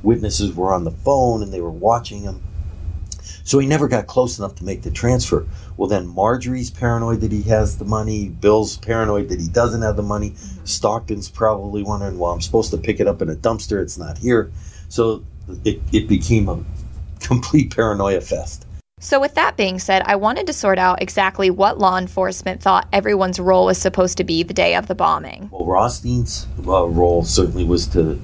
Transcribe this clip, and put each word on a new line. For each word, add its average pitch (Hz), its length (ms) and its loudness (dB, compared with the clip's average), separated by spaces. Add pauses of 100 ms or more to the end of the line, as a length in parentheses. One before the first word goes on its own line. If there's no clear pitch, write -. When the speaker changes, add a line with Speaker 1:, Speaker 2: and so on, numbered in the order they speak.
Speaker 1:
witnesses 104 520 2
were 92 180 0
on 90 120 0
the 82 60 -2
phone 123 520 2
and 98 100 -8
they 90 80 -6
were 85 100 -6
watching 104 520 0
him. 98 200 -8 (1000)
So - 160 2
he 135 80 2
never 147 220 2
got 110 180 0
close 127 320 0
enough 98 180 -6
to 90 80 -10
make 92 180 -6
the - 80 -6
transfer. 120 560 0 (300)
Well, 98 120 -2
then 92 180 0
Marjorie's 120 640 -2
paranoid 117 500 0
that 107 120 0
he 104 100 -2
has 107 360 2
the 104 60 -8
money. 107 440 -2
Bill's 104 480 2
paranoid 110 520 0
that 87 120 -4
he 82 80 -4
doesn't 117 340 2
have 107 140 0
the 104 60 -2
money. 104 320 -4 (300)
Stockton's 107 640 -2
probably 104 540 -2
wondering, 98 360 -4
"Well, 87 140 0
I'm 85 80 -4
supposed 110 300 2
to 87 80 -2
pick 101 220 -2
it 98 60 4
up 98 140 0
in 80 80 -2
a 78 60 -4
dumpster. 107 480 -2
It's - 160 -8
not 82 200 -10
here." 117 320 0 (380)
So 113 360 0 (400)
it, 104 160 0 (120)
it 107 160 2
became 101 400 2
a 85 160 -4 (560)
complete 127 540 2
paranoia 98 460 2
fest. - 440 -8 (360)
Speaker 2:
So 277 200 2
with 285 140 0
that - 240 0
being 185 200 0
said, 190 280 2
I 202 100 4
wanted 233 300 0
to - 80 -4
sort 190 240 2
out 185 240 4
exactly 190 480 2
what 196 280 4
law 185 200 4
enforcement 185 640 -4
thought 185 280 4
everyone's 196 480 2
role 185 280 6
was 185 100 4
supposed 185 400 2
to 185 80 0
be 165 180 0
the 170 120 -4
day 170 220 4
of 180 100 0
the 185 80 -4
bombing. 160 580 -2
Speaker 1:
Well, 90 140 -4
Rothstein's, 117 800 0 (200)
uh, 90 200 4
role 85 380 4
certainly 87 400 2
was 85 240 2
to 82 360 2